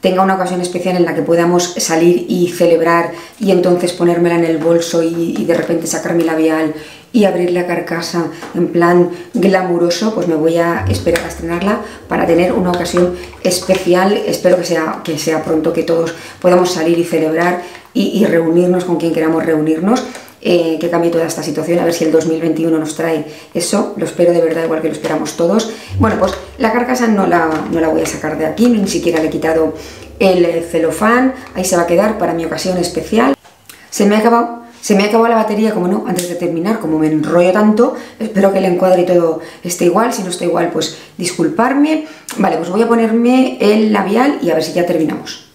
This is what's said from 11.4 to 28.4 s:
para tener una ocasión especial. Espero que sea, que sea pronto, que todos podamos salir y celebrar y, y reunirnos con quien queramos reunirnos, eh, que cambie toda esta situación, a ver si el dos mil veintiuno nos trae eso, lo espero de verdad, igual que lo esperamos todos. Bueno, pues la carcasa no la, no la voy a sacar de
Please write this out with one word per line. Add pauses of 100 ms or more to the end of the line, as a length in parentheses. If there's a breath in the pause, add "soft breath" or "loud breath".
para
tener
una
ocasión (280 loud breath)
especial. (140)
Espero
que
sea,
que
sea
pronto,
que
todos (260 loud breath)
podamos
salir
y
celebrar (320 loud breath)
y,
y
reunirnos
con
quien
queramos
reunirnos, (380 loud breath)
eh,
que
cambie
toda
esta
situación,
a
ver
si
el
dos
mil
veintiuno
nos
trae (300 loud breath)
eso,
lo
espero
de
verdad,
igual
que
lo
esperamos
todos. (260 loud breath)
Bueno,
pues (260 loud breath)
la
carcasa
no
la, (220)
no
la
voy
a
sacar
de